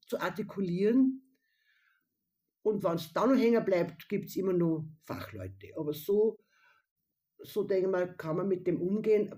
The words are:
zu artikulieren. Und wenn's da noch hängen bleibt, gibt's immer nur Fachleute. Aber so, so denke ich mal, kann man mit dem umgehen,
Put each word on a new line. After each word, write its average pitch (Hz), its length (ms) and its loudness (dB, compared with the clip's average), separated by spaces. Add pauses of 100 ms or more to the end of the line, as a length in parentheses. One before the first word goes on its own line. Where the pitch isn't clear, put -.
zu - 140 -6
artikulieren. 202 1040 0 (1400)
Und 214 220 0
wenn's 170 300 -2
da 190 120 0
noch 262 120 4
hängen 226 260 4
bleibt, 175 460 -2
gibt's 202 260 -6
immer 190 160 -2
nur 165 340 0 (200)
Fachleute. 98 720 -12
Aber 151 160 -4
so, 208 440 2 (1040)
so - 220 -4
denke 190 220 2
ich 190 60 0
mal, 180 260 -2
kann 160 180 -4
man 185 140 -2
mit 180 180 -2
dem 170 140 0
umgehen, 208 560 2